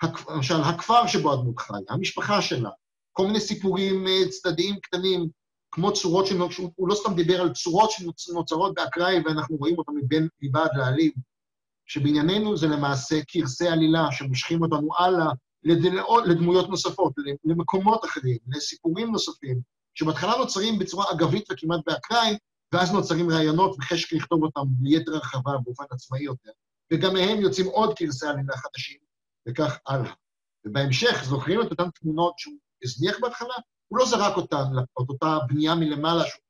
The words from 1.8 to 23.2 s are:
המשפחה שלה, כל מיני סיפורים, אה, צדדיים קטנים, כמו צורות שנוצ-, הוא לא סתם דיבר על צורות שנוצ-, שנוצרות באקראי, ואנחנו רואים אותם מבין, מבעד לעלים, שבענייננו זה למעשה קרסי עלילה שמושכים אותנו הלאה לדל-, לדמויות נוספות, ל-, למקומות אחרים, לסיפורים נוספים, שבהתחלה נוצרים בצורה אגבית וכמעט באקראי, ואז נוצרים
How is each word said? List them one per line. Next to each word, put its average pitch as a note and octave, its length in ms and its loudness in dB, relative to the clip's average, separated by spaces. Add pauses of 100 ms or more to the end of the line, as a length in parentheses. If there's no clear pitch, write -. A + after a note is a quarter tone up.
המשפחה F#3 540 -2
שלה, A2 280 -2 (420)
כל F#3+ 140 2
מיני G#3+ 140 2
סיפורים, F#3+ 640 0
אה, F#3+ 220 4
צדדיים F#3 520 -2
קטנים, F3+ 480 -2 (420)
כמו G3 220 0
צורות F#3+ 340 2
שנוצ-, F3+ 500 -2
הוא F#3 120 0
לא G#3 60 2
סתם G#3 200 -2
דיבר F3 260 2
על F3 120 2
צורות G3+ 380 2
שנוצ-, F3 280 -8
שנוצרות E3+ 560 -2
באקראי, F3 500 0
ואנחנו D#3 320 -2
רואים D#3 220 0
אותם D3+ 180 -6
מבין, D3+ 320 0 (140)
מבעד C#3+ 320 0
לעלים, C#3 380 2 (720)
שבענייננו E3 720 2
זה D#3+ 100 0
למעשה C#3+ 640 0
קרסי D#3+ 400 0
עלילה D#3+ 440 4
שמושכים C#3 500 -2
אותנו D#3 260 0 (100)
הלאה F3 320 4 (320)
לדל-, F3+ 400 4 (240)
לדמויות F3 420 4
נוספות, F3 500 -2
ל-, C#3+ 320 -4
למקומות F#3+ 540 2
אחרים, C3 340 -2 (100)
לסיפורים E3+ 640 -4
נוספים, C#3 500 -4 (340)
שבהתחלה D#3+ 440 0
נוצרים G#3 400 0
בצורה F#3 340 -2
אגבית F3 400 0
וכמעט E3 340 -2
באקראי, G#3+ 500 0 (360)
ואז F3+ 200 2
נוצרים F3 380 2